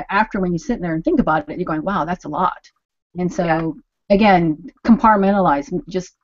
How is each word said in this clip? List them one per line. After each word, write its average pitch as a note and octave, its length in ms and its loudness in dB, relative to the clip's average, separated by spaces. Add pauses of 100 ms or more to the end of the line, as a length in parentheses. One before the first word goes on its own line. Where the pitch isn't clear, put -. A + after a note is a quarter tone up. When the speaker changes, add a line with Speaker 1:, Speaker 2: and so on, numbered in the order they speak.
Speaker 1:
after, G#3 300 -2
when F#3 140 -2
you E3+ 60 -2
sit G#3+ 220 -6
there E3+ 140 -4
and D#3+ 80 -4
think D#4 160 2
about D#3+ 320 0
it, - 80 -10
you're F3+ 80 -4
going, D#3 160 -4
"Wow, F3+ 220 -4
that's F3 200 -6
a D3 40 -12
lot." D3+ 300 -4 (600)
And F3+ 120 -2
so, F3+ 140 -4
Speaker 2:
Yeah. E3 260 -2 (400)
Speaker 1:
again, F3+ 600 2 (160)
compartmentalize, G3 840 4 (200)
just F3+ 360 -8